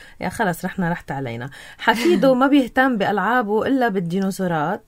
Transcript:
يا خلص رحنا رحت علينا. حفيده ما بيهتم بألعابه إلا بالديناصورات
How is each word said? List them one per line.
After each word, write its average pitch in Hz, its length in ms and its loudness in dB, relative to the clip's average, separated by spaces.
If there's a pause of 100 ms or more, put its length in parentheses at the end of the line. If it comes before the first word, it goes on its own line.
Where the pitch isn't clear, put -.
(200)
يا - 80 -4
خلص 185 360 -4
رحنا 180 260 -4
رحت - 200 -8
علينا. 131 400 -8 (280)
حفيده 247 560 2
ما 254 120 4
بيهتم 262 500 2
بألعابه 208 680 0
إلا 254 220 2
بالديناصورات 185 1000 -2